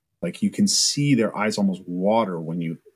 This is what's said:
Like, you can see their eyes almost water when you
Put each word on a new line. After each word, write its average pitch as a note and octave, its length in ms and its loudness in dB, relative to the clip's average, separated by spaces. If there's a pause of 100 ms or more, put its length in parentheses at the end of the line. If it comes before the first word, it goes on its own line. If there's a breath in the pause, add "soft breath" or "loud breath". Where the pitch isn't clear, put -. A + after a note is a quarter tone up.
(200)
Like, - 220 -6
you G2+ 80 2
can - 160 2
see - 480 2
their A2+ 220 2
eyes G#2 220 -2
almost G2 280 0
water F#2 540 0
when E2 200 -6
you E2 180 -6 (180)